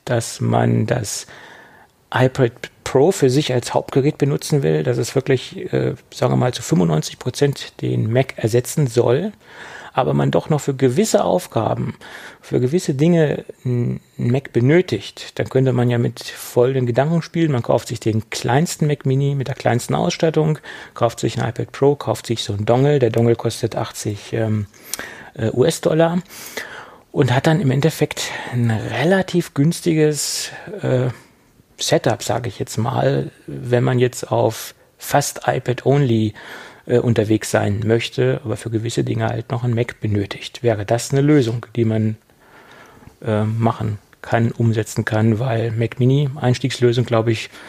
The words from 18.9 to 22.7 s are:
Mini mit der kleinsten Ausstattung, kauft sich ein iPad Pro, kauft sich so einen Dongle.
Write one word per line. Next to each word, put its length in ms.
Mini 300
mit 140
der 80
kleinsten 380
Ausstattung, 640
kauft 240
sich 220
ein 80
iPad 240
Pro, 240
kauft 300
sich 180
so 80
einen 140
Dongle. 340